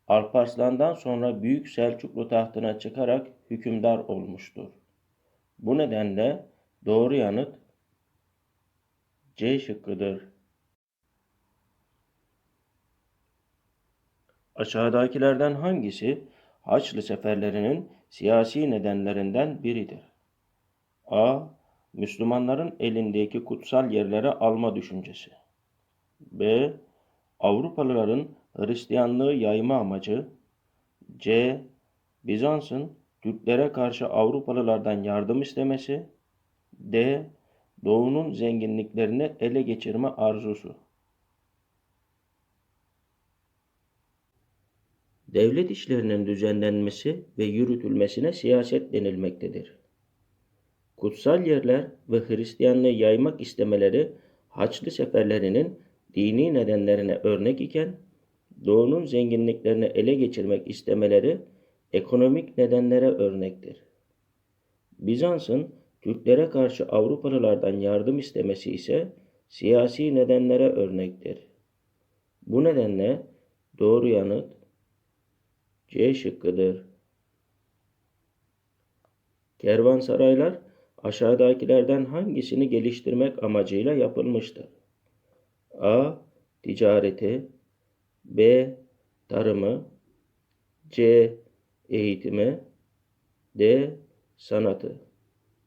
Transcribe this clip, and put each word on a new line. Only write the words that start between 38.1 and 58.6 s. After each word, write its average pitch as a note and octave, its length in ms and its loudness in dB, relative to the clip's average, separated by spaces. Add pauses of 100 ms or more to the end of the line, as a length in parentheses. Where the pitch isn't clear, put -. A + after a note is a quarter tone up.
zenginliklerini A2 1080 -2
ele B2+ 220 0
geçirme A2+ 460 -4
arzusu. G#2+ 680 -4 (4000)
Devlet C3+ 440 2
işlerinin A2 540 -2
düzenlenmesi G#2 1000 -2 (120)
ve A2 60 -2
yürütülmesine A#2 880 0
siyaset B2 600 0
denilmektedir. F#2+ 880 -6 (1200)
Kutsal D#3+ 460 0
yerler C#3 400 2 (220)
ve A#2 100 2
Hristiyanlığı B2 680 2
yaymak A#2 540 2
istemeleri G#2 720 0 (380)
Haçlı - 420 -4
seferlerinin G#2+ 880 0 (360)
dini A2+ 380 2
nedenlerine G2+ 640 2
örnek G#2+ 460 0
iken, D#3+ 340 -4 (720)